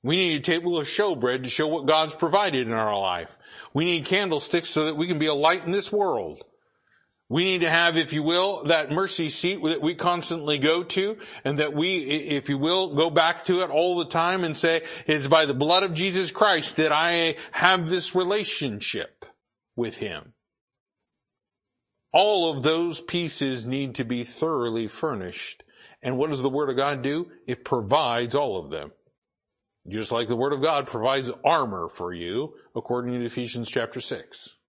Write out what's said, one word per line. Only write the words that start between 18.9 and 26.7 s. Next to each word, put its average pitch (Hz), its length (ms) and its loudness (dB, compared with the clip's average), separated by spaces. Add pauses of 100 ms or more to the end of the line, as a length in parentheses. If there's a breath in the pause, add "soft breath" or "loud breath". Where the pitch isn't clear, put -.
with 117 200 -4
Him." 87 360 -8 (1800)
All 185 380 4
of 139 120 -4
those 160 380 0
pieces 139 640 -4
need 131 320 -4
to 127 80 -4
be 120 200 -4
thoroughly 120 640 -2
furnished. 101 720 -8 (420 loud breath)
And 127 160 -2
what 151 100 2
does 139 140 -2
the 135 80 2
Word 139 180 0
of 127 80 -2